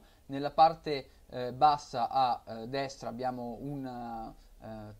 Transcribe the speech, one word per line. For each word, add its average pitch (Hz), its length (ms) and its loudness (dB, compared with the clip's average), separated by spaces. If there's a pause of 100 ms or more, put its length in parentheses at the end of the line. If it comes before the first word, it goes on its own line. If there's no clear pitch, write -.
(280)
Nella 139 240 -4
parte, 160 580 4 (180)
eh, 123 240 -6
bassa 139 560 4
a, 123 400 2
eh, 113 220 -8
destra 135 400 -4
abbiamo 120 500 -6
un, 139 260 -6
eh, 110 1160 -10